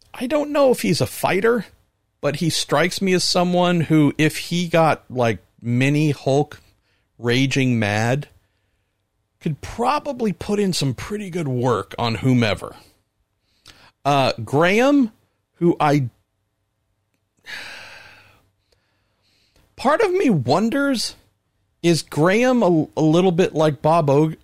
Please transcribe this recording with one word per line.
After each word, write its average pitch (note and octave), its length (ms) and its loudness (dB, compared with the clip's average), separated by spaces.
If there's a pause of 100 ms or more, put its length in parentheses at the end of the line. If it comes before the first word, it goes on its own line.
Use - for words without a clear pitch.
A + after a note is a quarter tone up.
(120)
I - 140 -8
don't D4 240 -4
know C#4+ 200 4
if - 120 0
he's F#3 180 0
a B2+ 60 0
fighter, G3 600 -2 (560)
but C#3+ 140 -2
he D#3+ 140 -2
strikes D#3 500 -2
me F#3+ 140 0
as F3 100 0
someone F3+ 560 0
who, D3+ 380 2
if D3+ 180 0
he F3 320 -6
got, D#3+ 400 0
like, A#2 300 -2 (220)
mini C#3 500 0
Hulk C#3+ 500 -2 (580)
raging B2+ 600 0
mad, A2+ 500 -2 (1120)
could D3+ 220 -6
probably B3+ 720 -4
put G#3 280 -6
in F#3+ 140 0
some C#3 180 -2
pretty G#3 380 -10
good E3 180 -6
work A#2+ 500 -2
on A2+ 180 -2
whomever. A#2 600 0 (1300)
Uh, C#3 280 2 (120)
Graham, A3 680 2 (420)
who E3+ 260 2
I, D3 300 2 (3750)
part D4+ 260 0
of F#4+ 100 2
me F4+ 160 0
wonders, A3 840 0 (680)
is E3+ 200 2
Graham A3+ 600 2
a, E3+ 240 2 (120)
a - 20 -2
little E3+ 320 4
bit E3+ 220 0
like D#3 260 0
Bob D#3 300 2
O-, D#3 340 2